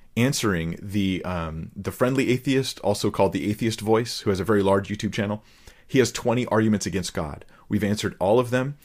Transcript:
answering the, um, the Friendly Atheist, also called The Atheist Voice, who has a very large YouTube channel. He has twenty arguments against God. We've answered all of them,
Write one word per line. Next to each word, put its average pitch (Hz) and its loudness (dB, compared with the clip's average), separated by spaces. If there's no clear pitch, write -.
answering 95 0
the, 98 0
um, 82 -6
the 98 -6
Friendly 127 0
Atheist, 131 0
also 104 0
called 98 2
The 90 -2
Atheist 110 -2
Voice, 110 0
who - -2
has 95 0
a 95 -2
very 104 4
large 98 4
YouTube 104 -4
channel. 104 -4
He - 4
has 117 4
twenty 123 -2
arguments 110 2
against 90 -4
God. 78 -6
We've 104 0
answered 104 -2
all 104 4
of 123 0
them, 131 -2